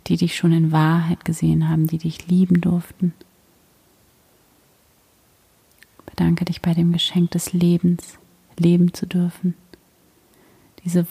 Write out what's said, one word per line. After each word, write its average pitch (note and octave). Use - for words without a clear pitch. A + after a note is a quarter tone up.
die E3+
dich E3+
schon E3+
in D#3+
Wahrheit E3
gesehen D#3+
haben, D#3+
die D#3+
dich -
lieben F3+
durften. F3
Bedanke E3+
dich -
bei E3+
dem E3+
Geschenk F3
des -
Lebens, F3
leben F3
zu -
dürfen, F3
diese F3